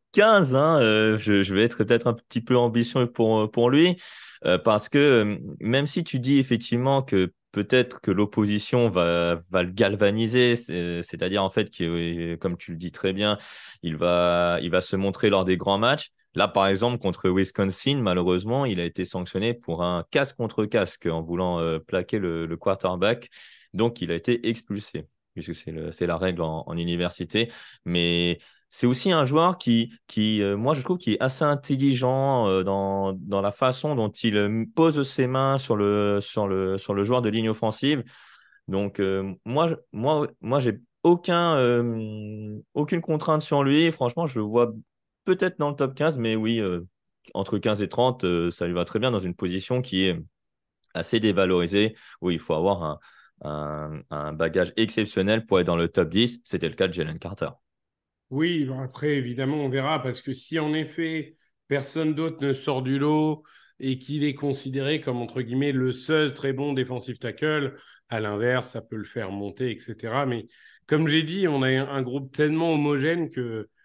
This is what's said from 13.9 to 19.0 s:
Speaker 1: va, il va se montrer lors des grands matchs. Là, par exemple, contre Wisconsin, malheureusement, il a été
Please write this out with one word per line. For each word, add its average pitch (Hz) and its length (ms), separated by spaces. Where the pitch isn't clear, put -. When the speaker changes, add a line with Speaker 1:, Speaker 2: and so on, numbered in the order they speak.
Speaker 1:
va, 87 680
il 82 80
va 90 100
se - 140
montrer 98 340
lors 95 160
des 92 100
grands 98 220
matchs. 131 320
Là, 101 140
par 98 180
exemple, 110 320
contre 92 320
Wisconsin, 98 720
malheureusement, 92 640
il 98 140
a 85 60
été 87 200